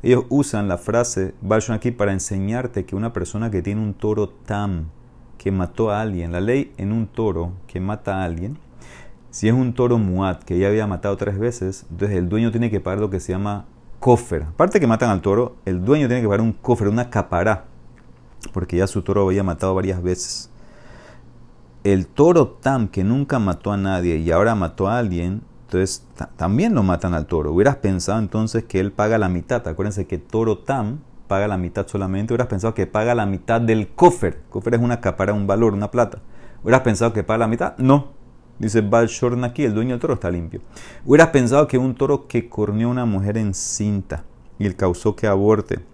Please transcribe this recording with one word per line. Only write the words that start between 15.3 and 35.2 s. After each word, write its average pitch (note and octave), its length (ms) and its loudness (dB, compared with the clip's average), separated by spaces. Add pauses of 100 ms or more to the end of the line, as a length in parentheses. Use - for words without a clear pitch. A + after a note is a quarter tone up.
el F2+ 200 -2
dueño C#3 240 4
tiene B2 120 0
que A2+ 60 0
pagar G2+ 140 2
un A2+ 120 2
kofer, A2+ 360 0
una A#2+ 200 0
capará, F#2 580 0 (840)
porque F2+ 240 -2
ya F#2+ 120 4
su G2 140 -4
toro G2 220 2
había F#2+ 200 2
matado F#2+ 300 -2
varias F#2 280 -2
veces. - 480 -6 (1300)
El F#2+ 240 2
toro D#3+ 400 6
tam C3 400 -2
que F#2+ 160 -2
nunca C3+ 340 0
mató G2 320 -2
a G2+ 60 -2
nadie F#2 400 0
y D#2+ 160 0
ahora G#2+ 240 2
mató F#2+ 320 -2
a A#2 100 0
alguien, F#2 440 -2 (240)
entonces - 380 -2 (120)
ta-, - 200 -10
también D3 380 2
lo A#2+ 80 4
matan F2+ 320 0
al D#2 120 -2
toro. D2+ 260 -2
Hubieras A#2 240 2
pensado G2 420 -2
entonces A2 460 -2
que F#2+ 160 -2
él G2 100 0
paga G#2+ 280 0
la G2 100 2
mitad. F2+ 400 -2
Acuérdense F#2+ 380 -4
que F#2 120 -6
toro A2 400 -2
tam C3 420 -4 (280)
paga G2 180 0
la G2+ 120 -2
mitad F2+ 280 -4
solamente. G2 460 -4
Hubieras A#2 160 0
pensado G#2+ 260 -2
que F#2+ 120 -2
paga A2 280 0
la A2 120 0
mitad G2 340 0
del A2 280 2
kofer. F3 600 4
Kofer A2 260 -2
es A#2 60 2
una A#2+ 200 0
capará, G2 340 0